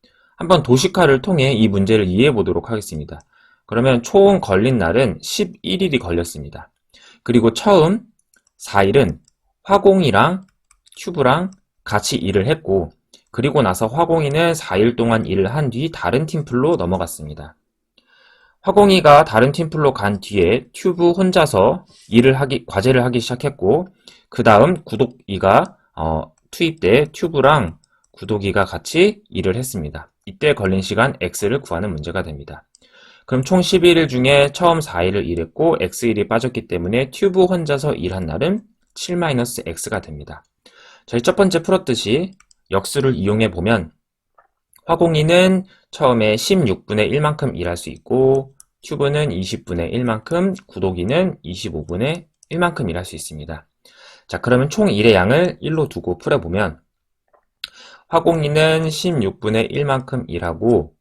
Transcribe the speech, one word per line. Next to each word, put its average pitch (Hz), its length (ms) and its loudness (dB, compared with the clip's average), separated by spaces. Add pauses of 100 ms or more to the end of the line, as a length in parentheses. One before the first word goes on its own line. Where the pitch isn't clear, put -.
(380)
한번 170 240 2
도식화를 135 640 2
통해 139 300 2
이 110 140 2
문제를 101 380 2
이해해 104 260 2
보도록 92 380 -2
하겠습니다. 82 500 -10 (460)
그러면 120 380 0
총 196 360 4
걸린 107 380 0
날은 101 440 0
십일 180 600 -6
일이 165 160 -2
걸렸습니다. 85 760 -6 (520)
그리고 117 300 4
처음 190 480 2 (560)
사 - 260 0
일은 101 360 2 (440)
화공이랑 190 840 4 (500)
튜브랑 160 560 -2 (320)
같이 - 340 -4
일을 98 280 0
했고, 95 460 -2 (400)
그리고 135 320 -2
나서 101 240 0
화공이는 165 640 0
사 120 240 -6
일 117 180 2
동안 117 300 0
일을 95 300 -2
한 147 160 -2
뒤 135 200 -6
다른 160 340 -2
팀플로 151 500 -2
넘어갔습니다. 80 800 -6 (1080)
화공이가 185 600 6
다른 120 280 2
팀플로 151 420 0
간 101 260 -2
뒤에 101 520 0
튜브 175 400 0
혼자서 175 720 2 (240)
일을 131 320 6
하기, 131 260 -4
과제를 120 380 0
하기 123 160 -2
시작했고, 131 640 -2 (420)
그 - 140 -4
다음 117 400 6
구독이가, 107 920 0 (180)
어, 80 360 -4 (200)
투입돼 151 640 2
튜브랑 139 640 0 (320)
구독이가 101 540 -2
같이 180 640 0
일을 - 260 -2
했습니다. 87 560 -10 (140)
이때 143 280 -2
걸린 95 280 0
시간 101 380 0
X를 - 420 -4
구하는 92 300 -6
문제가 85 320 -8
됩니다. 73 440 -14 (580)
그럼 131 180 -2
총 185 180 2
십일 175 360 4
일 160 100 2
중에 139 460 2
처음 170 280 2
사 90 200 -6
일을 - 240 -2
일했고 160 540 -2
엑스 - 260 -6
일이 104 220 0
빠졌기 117 400 -4
때문에 98 420 -2
튜브 185 360 2
혼자서 151 500 -2
일한 90 300 -6
날은 139 360 -2 (320)
칠 - 220 -8
마이너스 135 500 -4
X가 92 360 -8
됩니다. 76 420 -16 (640)
저희 120 160 -2
첫 180 140 2
번째 180 280 2
풀었듯이 165 680 -2 (400)
역수를 131 440 -2
이용해 104 360 0
보면 90 400 -2 (920)
화공이는 170 800 2 (260)
처음에 113 460 2
십육분의 107 720 0
일만큼 147 480 -2
일할 87 220 -6
수 - 120 -12
있고, 131 640 0 (280)
튜브는 143 500 -2
이십분의 87 600 -6
일만큼, 127 640 -2 (120)
구독이는 95 760 -2
이십오분의 90 840 -8 (220)
일만큼 165 400 -4
일할 87 160 -8
수 - 100 -16
있습니다. 78 520 -14 (600)
자, - 140 -8
그러면 123 280 2
총 208 200 0
일의 107 240 4
양을 123 480 2
일로 156 260 -4
두고 - 300 -8
풀어보면 90 640 -4 (1300)
화공이는 160 800 0
십육분의 110 760 -2
일만큼 135 600 -4
일하고 87 720 -2